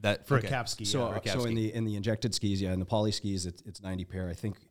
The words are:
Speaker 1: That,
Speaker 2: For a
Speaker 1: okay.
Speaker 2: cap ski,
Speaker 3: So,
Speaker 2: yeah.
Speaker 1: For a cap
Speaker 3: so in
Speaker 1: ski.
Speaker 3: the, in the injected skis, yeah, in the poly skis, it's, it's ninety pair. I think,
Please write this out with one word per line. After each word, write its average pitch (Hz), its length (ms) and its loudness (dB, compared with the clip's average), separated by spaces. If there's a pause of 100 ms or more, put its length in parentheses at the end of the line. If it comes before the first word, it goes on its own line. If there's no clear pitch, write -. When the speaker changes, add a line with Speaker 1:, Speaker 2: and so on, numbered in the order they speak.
Speaker 1:
That, 104 280 2
Speaker 2:
For 143 80 4
a 127 40 8
Speaker 1:
okay. 107 80 -2
Speaker 2:
cap 123 220 -2
ski, - 160 -6
Speaker 3:
So, 131 200 2
Speaker 2:
yeah. 107 60 0
Speaker 1:
For 101 60 -2
a - 40 0
cap 101 120 -2
Speaker 3:
so 127 120 2
in 113 100 2
Speaker 1:
ski. - 0 -
Speaker 3:
the, 110 180 2
in 113 120 0
the 104 120 0
injected 107 360 0
skis, 98 280 2
yeah, 95 120 2
in 92 60 2
the 95 60 0
poly 107 260 2
skis, 98 340 -2
it's, 85 200 -8
it's 101 160 -14
ninety 92 240 -4
pair. 92 240 -4
I 85 40 -4
think, 101 240 -6 (140)